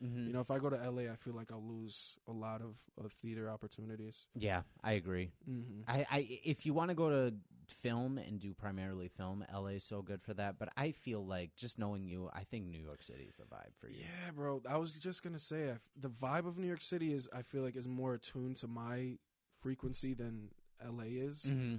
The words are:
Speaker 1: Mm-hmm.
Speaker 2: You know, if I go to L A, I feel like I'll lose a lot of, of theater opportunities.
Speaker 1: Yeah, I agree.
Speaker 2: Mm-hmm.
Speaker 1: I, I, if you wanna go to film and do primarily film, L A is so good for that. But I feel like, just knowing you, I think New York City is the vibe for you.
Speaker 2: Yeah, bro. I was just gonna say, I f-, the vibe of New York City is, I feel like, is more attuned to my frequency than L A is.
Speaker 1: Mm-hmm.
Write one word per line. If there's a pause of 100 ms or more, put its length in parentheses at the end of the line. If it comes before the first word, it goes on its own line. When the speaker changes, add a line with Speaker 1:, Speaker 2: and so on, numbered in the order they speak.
Speaker 1:
Mm-hmm.
Speaker 2:
You
know,
if
I
go
to
L
A,
I
feel
like
I'll
lose (120)
a
lot
of, (200)
of
theater
opportunities.
Speaker 1:
Yeah, (220)
I
agree. (180)
Speaker 2:
Mm-hmm.
Speaker 1:
I,
I,
if
you
wanna
go
to (320)
film
and
do
primarily
film,
L
A
is
so
good
for
that.
But
I
feel
like,
just
knowing
you,
I
think
New
York
City
is
the
vibe
for
you.
Speaker 2:
Yeah,
bro.
I
was
just
gonna
say,
I
f-, (200)
the
vibe
of
New
York
City
is,
I
feel
like,
is
more
attuned
to
my (420)
frequency
than (320)
L
A
is.
Speaker 1:
Mm-hmm.